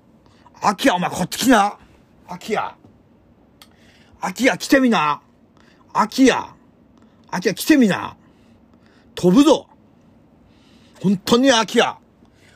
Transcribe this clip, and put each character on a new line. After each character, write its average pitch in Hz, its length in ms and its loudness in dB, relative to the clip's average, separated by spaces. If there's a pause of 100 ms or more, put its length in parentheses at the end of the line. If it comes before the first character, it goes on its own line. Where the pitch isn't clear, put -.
(600)
ア 202 140 0
キ - 140 -2
ラ 185 60 2
お 180 40 -4
前 156 100 -4
こ 135 140 -6
っ - 40 -4
ち - 120 -10
来 233 100 0
な。 208 300 2 (480)
ア 180 100 -14
キ 226 160 -12
ラ。 127 240 -6 (1400)
ア 180 100 -8
キ 233 140 -4
ラ 226 140 -2
来 - 80 -12
て 277 120 2
み 254 120 2
な。 151 320 -2 (680)
ア 208 160 -2
キ 262 200 2
ラ。 147 280 -2 (760)
ア 180 100 -8
キ - 60 -6
ラ 190 80 -2
来 - 100 -12
て 311 120 4
み 240 100 4
な。 107 280 -6 (1000)
飛 180 200 2
ぶ 277 80 6
ぞ。 285 240 0 (1400)
本 190 140 0
当 - 200 0
に 262 140 2
ア 226 140 0
キ 226 140 -2
ラ。 135 200 -2 (560)